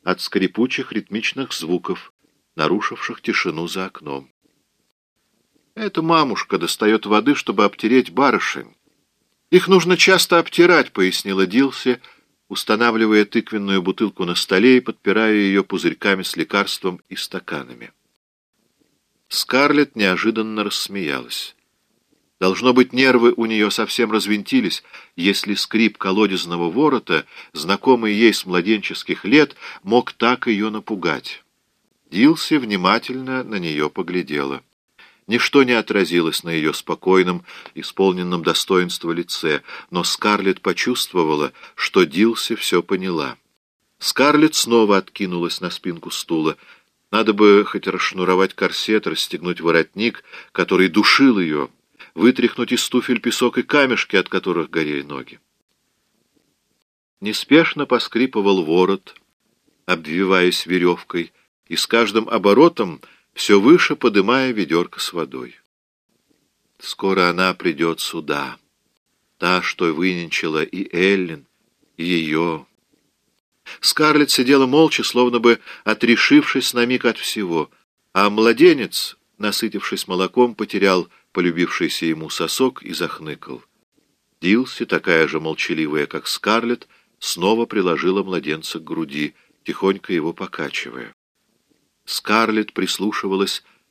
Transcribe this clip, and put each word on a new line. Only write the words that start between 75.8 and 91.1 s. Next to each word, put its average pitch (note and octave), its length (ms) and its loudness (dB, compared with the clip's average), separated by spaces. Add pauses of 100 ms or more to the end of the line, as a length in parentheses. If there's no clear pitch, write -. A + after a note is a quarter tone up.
отрешившись B2 880 2
на A#2+ 100 0
миг B2 200 0
от A2+ 120 0
всего, E2+ 540 -4 (420)
а G2 160 2
младенец, A#2 880 2 (220)
насытившись G2+ 720 -6
молоком, F#2 480 0
потерял F#2+ 520 0 (240)
полюбившийся E2+ 760 -2
ему D#2+ 240 -4
сосок B2+ 520 -2
и - 100 -12
захныкал. D2+ 720 -10 (800)
Дилси, A2+ 440 0
такая E2 440 2
же D#2+ 100 -4
молчаливая, D#2 680 -4
как D2+ 200 -10
Скарлетт, A#2 640 -2 (320)
снова A2 460 -2
приложила F#2 580 0
младенца D#2+ 560 -8
к D#2+ 40 -18
груди, D2 500 -8 (280)
тихонько G2 500 -4
его E2 200 -2
покачивая. B1+ 800 -10 (960)